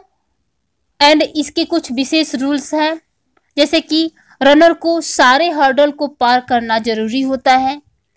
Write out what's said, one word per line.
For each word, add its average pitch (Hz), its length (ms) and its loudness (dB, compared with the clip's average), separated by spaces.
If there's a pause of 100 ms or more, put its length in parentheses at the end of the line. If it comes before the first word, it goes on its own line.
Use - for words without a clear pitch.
(1000)
and 302 220 4 (140)
इसके 311 280 -4
कुछ 330 280 -4
विशेष 294 420 -2
रूल्स 277 400 -4
हैं, 311 260 -2 (560)
जैसे 285 260 0
कि 320 280 -2 (300)
रनर 302 340 6
को 330 260 -2
सारे 294 500 0
हर्डल 285 400 2
को 294 200 -6
पार 247 300 0
करना 233 380 -4
जरूरी 220 440 -4
होता 262 340 0
है, 269 240 -4 (360)